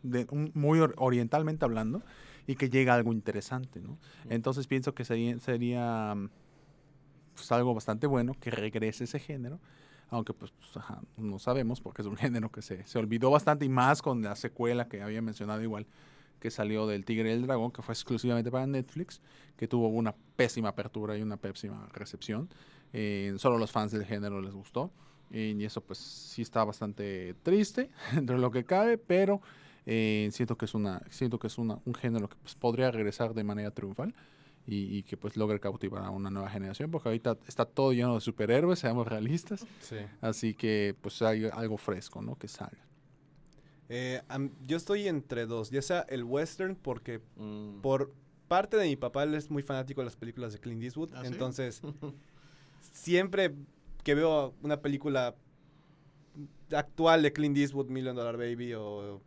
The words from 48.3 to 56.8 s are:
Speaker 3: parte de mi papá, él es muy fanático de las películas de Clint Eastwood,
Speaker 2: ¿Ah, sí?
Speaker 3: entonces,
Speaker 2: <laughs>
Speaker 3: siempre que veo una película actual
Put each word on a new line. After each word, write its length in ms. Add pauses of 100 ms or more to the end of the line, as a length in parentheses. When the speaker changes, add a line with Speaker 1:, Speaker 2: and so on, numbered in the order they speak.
Speaker 3:
parte 300
de 80
mi 120
papá, 260
él 100
es 160
muy 140
fanático 380
de 40
las 100
películas 380
de 60
Clint 240
Eastwood, 320
Speaker 2:
¿Ah, 60
sí? 120
Speaker 3:
entonces, 480
Speaker 2:
<laughs> 1000
Speaker 3:
siempre 760 (480)
que 120
veo 460
una 200
película 540 (1400)
actual 460